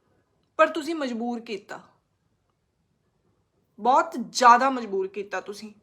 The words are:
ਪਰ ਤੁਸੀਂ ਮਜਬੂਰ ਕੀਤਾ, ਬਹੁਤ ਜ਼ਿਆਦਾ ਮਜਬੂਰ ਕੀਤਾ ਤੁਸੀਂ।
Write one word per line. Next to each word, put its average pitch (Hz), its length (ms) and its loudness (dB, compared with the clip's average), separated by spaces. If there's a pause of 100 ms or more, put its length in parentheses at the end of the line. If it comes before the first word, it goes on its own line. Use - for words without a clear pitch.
(560)
ਪਰ 320 120 4
ਤੁਸੀਂ 320 260 -6
ਮਜਬੂਰ 240 460 -6
ਕੀਤਾ, 208 420 -12 (2000)
ਬਹੁਤ 277 320 2 (180)
ਜ਼ਿਆਦਾ 247 400 6
ਮਜਬੂਰ 202 380 -4
ਕੀਤਾ 196 320 -10
ਤੁਸੀਂ। 208 320 -14 (100)